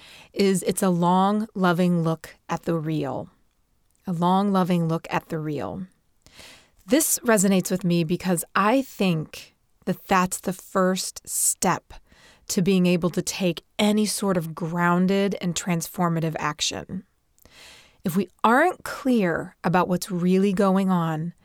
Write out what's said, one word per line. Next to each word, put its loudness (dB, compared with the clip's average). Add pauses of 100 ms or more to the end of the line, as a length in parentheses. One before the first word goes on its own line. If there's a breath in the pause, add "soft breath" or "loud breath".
(340 loud breath)
is 2
it's -2
a 2
long, 2
loving 2
look -4 (120)
at -6
the -2
real. -4 (760)
A -4
long, 2
loving 2
look -4
at -6
the -6
real. -8 (1000 loud breath)
This 2
resonates 2
with -2
me 2
because -2 (100)
I 2
think -4 (300)
that -6
that's 0
the -6
first -2
step -2 (560 soft breath)
to 0
being 4
able 2
to -4
take -4 (160)
any 2
sort -2
of -4
grounded 0
and -4
transformative -2
action. -6 (1000 loud breath)
If -2
we -2 (140)
aren't 2
clear -2
about 2
what's -4
really 2
going 2
on, -2 (120)